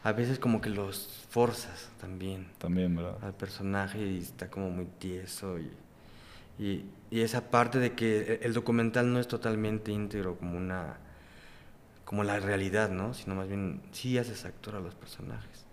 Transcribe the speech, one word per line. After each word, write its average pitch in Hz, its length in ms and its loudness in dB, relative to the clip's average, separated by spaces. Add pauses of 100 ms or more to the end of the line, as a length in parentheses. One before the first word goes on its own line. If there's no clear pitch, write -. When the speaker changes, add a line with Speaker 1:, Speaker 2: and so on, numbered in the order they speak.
Speaker 1:
a 107 100 4
veces 120 260 2
como 113 220 4
que 110 80 -2
los 98 600 -4
forzas - 600 2 (100)
también 95 480 -6 (120)
Speaker 2:
También, 90 360 4
¿verdad? 87 280 -4
Speaker 1:
al 98 100 -6
personaje 98 680 -2
y 98 200 -2
está 92 300 -8
como 95 200 -4
muy 90 160 -4 (140)
tieso 92 600 -6
y, 80 120 -8 (920)
y, 98 220 -2 (240)
y 113 120 2
esa 117 280 2
parte 120 300 6
de 120 140 4
que 110 260 4 (220)
e-, - 40 -4
el 117 80 2
documental 117 580 4
no 123 80 6
es 120 80 0
totalmente 107 640 0
íntegro 101 460 -2
como 90 180 -4
una, 92 420 -2 (1080)
como 101 180 0
la 101 160 2
realidad, 98 500 2
¿no? 95 240 -2
Sino 98 220 -4
más 95 120 -2
bien 98 340 -2 (100)
sí 127 260 -2
haces 117 280 -4
actuar 104 320 -10
a - 40 -6
los 87 120 -8
personajes. - 800 -12